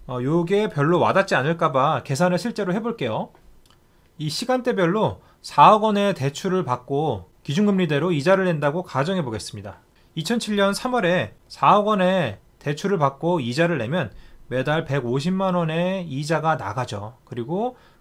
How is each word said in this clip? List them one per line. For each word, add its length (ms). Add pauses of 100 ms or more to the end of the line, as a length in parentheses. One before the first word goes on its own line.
어, 140
요게 480
별로 300
와닿지 360
않을까봐 680
계산을 340
실제로 360
해볼게요. 580 (840)
이 120
시간대별로 920 (200)
사억 420
원의 300
대출을 500
받고 680 (140)
기준금리대로 680
이자를 340
낸다고 380
가정해보겠습니다. 960 (340)
이천칠 420
년 180
삼월에 600 (140)
사억 400
원의 520 (200)
대출을 380
받고 440
이자를 360
내면 340 (360)
매달 380
백오십만 680
원의 520
이자가 480
나가죠. 720
그리고 520 (240)